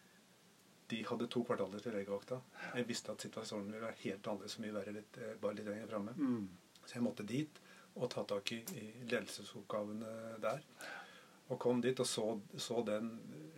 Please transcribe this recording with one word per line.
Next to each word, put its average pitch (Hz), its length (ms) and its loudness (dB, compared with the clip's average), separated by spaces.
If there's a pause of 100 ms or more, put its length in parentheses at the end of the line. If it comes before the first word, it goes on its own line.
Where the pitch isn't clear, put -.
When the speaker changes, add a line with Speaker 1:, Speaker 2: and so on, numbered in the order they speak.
(880)
Speaker 1:
de 110 160 0
hadde 117 240 2
to 117 140 6
kvartaler 101 380 2
til 120 120 -2
legevakta. 101 480 -2 (340)
Jeg 120 120 2
visste 107 240 -2
at - 100 -4
situasjonen 107 500 -4
ville 110 140 -4
være 107 180 -4
helt 101 240 -2
annerledes, 104 320 -2
mye 107 140 -2
verre 104 200 -2
litt, 104 240 -10
eh, 110 240 -4
bare 101 140 2
litt 107 120 -4
lenger 107 200 -2
fremme. 110 300 -2
Speaker 2:
Mm. 120 320 4 (360)
Speaker 1:
Så - 100 -12
jeg 120 80 2
måtte 107 240 2
dit 143 220 2 (460)
og 175 140 2
ta 107 140 0
tak 101 280 2
i, 117 120 -2 (120)
i 110 180 -6 (160)
ledelsesoppgavene 110 1300 -2
der. 117 200 4 (880)
Og 127 100 0
kom 123 220 8
dit 127 180 6
og 120 60 6
så, 107 340 2 (180)
så 117 280 2
den 113 340 0 (380)